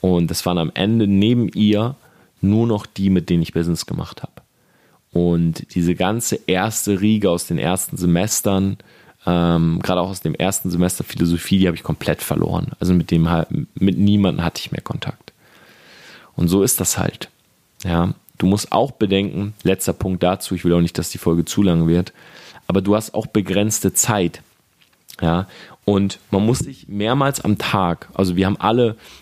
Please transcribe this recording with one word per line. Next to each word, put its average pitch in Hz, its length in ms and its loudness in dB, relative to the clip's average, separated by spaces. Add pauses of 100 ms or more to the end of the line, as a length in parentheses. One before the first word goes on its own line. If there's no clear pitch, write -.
und 87 280 2
das - 160 -4
waren 90 120 0
am 80 160 -2
Ende 107 340 0
neben 104 420 2
ihr 104 460 2 (460)
nur 107 260 2
noch 104 180 -2
die, 98 240 -2
mit 90 200 2
denen 85 140 2
ich - 100 -8
Business 85 320 -2
gemacht 85 380 -10
hab. - 200 -16 (720)
Und 85 600 0
diese 87 220 0
ganze 107 520 -2
erste 98 520 0
Riege 104 300 2
aus 87 180 -2
den 85 120 -2
ersten 85 360 -2
Semestern, 98 800 0 (480)
ähm, 85 560 2
gerade 90 200 0
auch 95 80 -2
aus 95 120 -10
dem - 140 -4
ersten 92 340 -2
Semester 90 360 -2
Philosophie, 85 540 0
die 92 80 6
hab 82 80 0
ich - 80 -14
komplett - 380 -4
verloren. - 580 -2
Also 90 140 2
mit 85 180 2
dem 82 180 4
ha-, 82 180 0 (280)
mit 98 220 0
niemandem 101 460 2
hatte - 160 -4
ich - 140 -10
mehr - 80 -6
Kontakt. - 500 -10 (1040)
Und 85 140 0
so 95 140 4
ist - 180 0
das - 160 -2
halt. - 320 -4 (540)
Ja, 87 300 0 (240)
du - 80 0
musst 101 260 0
auch 127 200 0
bedenken, 101 720 -2
letzter 95 300 0
Punkt 92 280 -4
dazu, 92 320 0
ich 87 100 -6
will 85 100 4
auch 87 80 4
nicht, - 180 -2
dass 82 100 -6
die - 80 -12
Folge 85 280 0
zu - 180 -2
lang 85 240 2
wird, 87 260 0 (540)
aber 95 160 2
du 101 120 2
hast 110 200 -4
auch 107 100 -4
begrenzte 101 680 0
Zeit. 98 500 0 (760)
Ja, 85 280 0 (360)
und 98 360 0 (100)
man 101 160 2
muss 127 140 2
sich - 280 -10
mehrmals 123 540 -2
am 104 160 0
Tag, 90 560 -2
also 90 220 0
wir 95 100 2
haben 98 120 0
alle 113 400 2 (240)